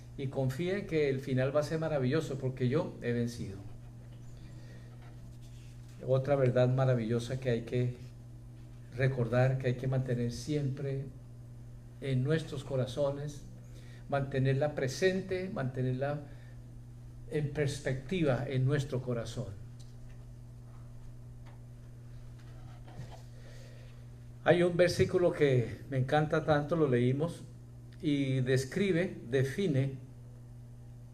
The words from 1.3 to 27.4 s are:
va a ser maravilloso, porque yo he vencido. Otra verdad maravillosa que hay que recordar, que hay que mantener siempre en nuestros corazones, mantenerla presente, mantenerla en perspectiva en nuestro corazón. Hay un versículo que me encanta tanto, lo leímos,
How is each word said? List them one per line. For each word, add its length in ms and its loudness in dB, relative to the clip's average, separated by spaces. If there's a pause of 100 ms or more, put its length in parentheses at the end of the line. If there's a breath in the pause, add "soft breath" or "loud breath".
va 60 6
a 20 0
ser 160 0
maravilloso, 580 2
porque 300 0
yo 340 2
he 100 0
vencido. 460 -2 (2500 loud breath)
Otra 300 4
verdad 340 6
maravillosa 680 2
que 100 0
hay 120 2
que 340 0 (1000)
recordar, 640 4
que 100 0
hay 80 4
que 120 -2
mantener 440 2
siempre 720 -2 (960)
en 220 2
nuestros 400 0
corazones, 760 0 (680 loud breath)
mantenerla 680 2
presente, 760 2
mantenerla 680 0 (1120 loud breath)
en 220 0
perspectiva 960 2
en 180 2
nuestro 360 2
corazón. 520 -4 (4000 loud breath)
Hay 180 8
un 140 4
versículo 560 6
que 480 4 (100)
me 80 -2
encanta 460 4
tanto, 320 4
lo 120 6
leímos, 560 4 (600)